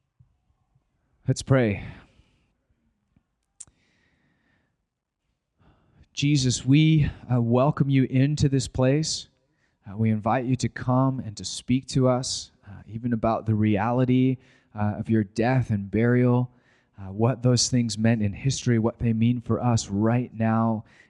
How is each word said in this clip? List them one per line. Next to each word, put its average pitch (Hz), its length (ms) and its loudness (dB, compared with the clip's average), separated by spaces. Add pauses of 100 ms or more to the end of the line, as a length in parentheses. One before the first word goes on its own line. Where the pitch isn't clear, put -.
(1300)
Let's 131 140 -2
pray. 117 420 2 (4000)
Jesus, 135 520 0
we, 156 440 4 (200)
uh, 123 120 2
welcome 127 480 2
you 135 160 2
into 143 420 2
this 135 220 -2
place. 139 580 -2 (580)
Uh, 98 120 -12
we 110 120 0
invite 110 360 0
you 127 100 0
to 117 140 -2
come 131 500 -2
and 104 160 -10
to 92 80 -14
speak - 440 -4
to 127 200 0
us, 127 440 -4 (140)
uh, 92 220 -20
even 117 240 -8
about 113 340 -2
the 110 80 0
reality, 123 840 2 (360)
uh, 104 240 -2
of 110 120 -6
your 110 160 2
death 120 460 0
and 101 200 -4
burial, 123 600 2 (460)
uh, 95 140 -14
what 113 320 0
those 123 240 2
things 117 300 0
meant 113 240 2
in 104 100 0
history, 123 480 0
what 110 200 -2
they 117 120 0
mean 117 300 0
for 113 200 -2
us 117 280 0
right 113 440 0
now 113 520 0 (240)